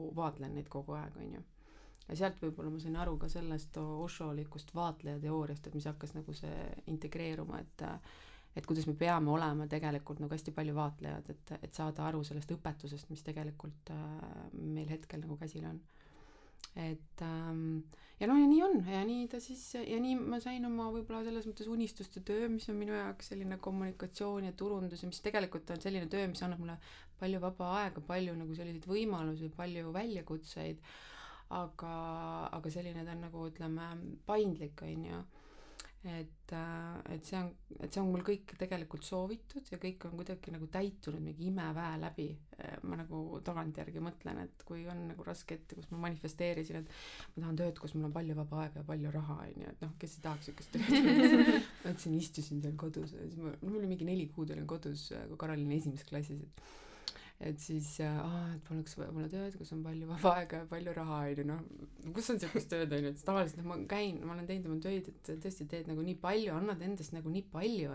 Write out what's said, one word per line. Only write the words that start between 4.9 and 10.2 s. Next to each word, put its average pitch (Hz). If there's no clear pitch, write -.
et 151
mis 147
hakkas 147
nagu 156
see 151
integreeruma, 160
et, -
et -
kuidas 156
me 151
peame 160
olema 151
tegelikult 147